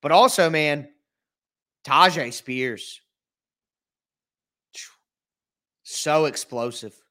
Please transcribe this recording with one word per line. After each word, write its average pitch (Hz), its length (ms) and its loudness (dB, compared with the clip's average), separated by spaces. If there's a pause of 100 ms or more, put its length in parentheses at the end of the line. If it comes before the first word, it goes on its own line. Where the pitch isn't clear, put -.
But 147 100 -4
also, 185 400 4
man, 151 380 -2 (960)
Tyjae 151 460 2
Spears, 127 680 -8 (2750)
so 156 400 -2
explosive 120 720 -8 (140)